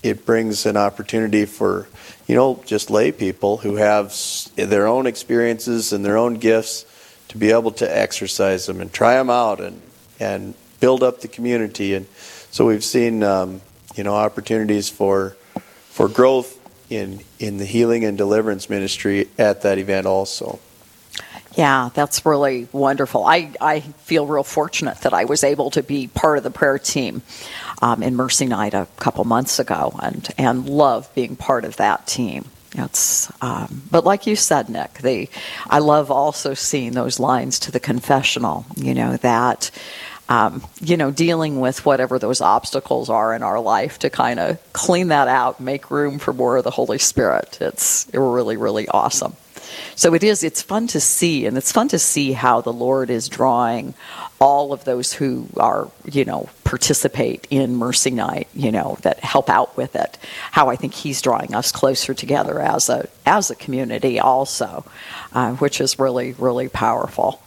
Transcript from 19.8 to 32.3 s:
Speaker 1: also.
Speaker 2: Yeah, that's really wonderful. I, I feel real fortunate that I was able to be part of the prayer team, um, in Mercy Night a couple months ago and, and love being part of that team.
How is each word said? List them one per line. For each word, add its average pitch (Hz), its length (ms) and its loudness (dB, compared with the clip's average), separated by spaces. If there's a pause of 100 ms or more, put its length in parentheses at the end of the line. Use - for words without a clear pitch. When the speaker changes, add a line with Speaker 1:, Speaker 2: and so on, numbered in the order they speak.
Speaker 1:
also. 95 520 -2 (1000)
Speaker 2:
Yeah, 135 340 4
that's - 320 -2
really 139 460 0
wonderful. 139 540 0
I, 156 260 4 (100)
I 151 200 0
feel 147 480 -2
real 143 160 0
fortunate - 540 -4
that - 140 2
I 90 120 2
was 135 180 0
able 143 300 2
to 147 100 0
be 139 240 -4
part 151 320 2
of 117 60 -4
the 131 80 -6
prayer 139 260 2
team, 123 440 -4 (600)
um, 117 180 2
in 123 140 0
Mercy 127 320 0
Night 104 280 -2
a 95 120 -2 (140)
couple - 240 -2
months 117 340 0
ago 80 420 -2
and, - 280 -8 (100)
and 127 300 0
love 139 480 2
being 120 180 -2
part - 300 0
of - 140 -10
that 101 280 0
team. 87 380 -4 (320)